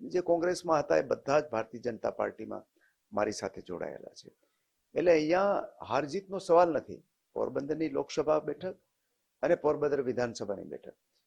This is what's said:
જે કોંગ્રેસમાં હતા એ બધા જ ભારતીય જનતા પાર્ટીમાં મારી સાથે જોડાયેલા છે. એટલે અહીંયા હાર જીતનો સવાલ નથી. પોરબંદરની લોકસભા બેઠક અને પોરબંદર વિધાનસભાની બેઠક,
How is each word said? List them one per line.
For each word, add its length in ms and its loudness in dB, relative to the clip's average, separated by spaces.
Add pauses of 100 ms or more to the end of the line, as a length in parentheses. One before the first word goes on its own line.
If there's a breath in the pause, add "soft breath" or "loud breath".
જે 200 -2
કોંગ્રેસમાં 580 2
હતા 180 2
એ 60 4
બધા 380 0
જ 100 -4
ભારતીય 300 -4
જનતા 300 -4
પાર્ટીમાં 520 -6 (500)
મારી 200 2
સાથે 280 -8
જોડાયેલા 540 -10
છે. 160 -20 (640)
એટલે 180 4
અહીંયા 560 2 (200)
હાર 160 0
જીતનો 340 -6
સવાલ 300 6
નથી. 340 -4 (300)
પોરબંદરની 560 -4
લોકસભા 500 0
બેઠક 380 -6 (680)
અને 120 4
પોરબંદર 480 2
વિધાનસભાની 600 -4
બેઠક, 300 -14 (320)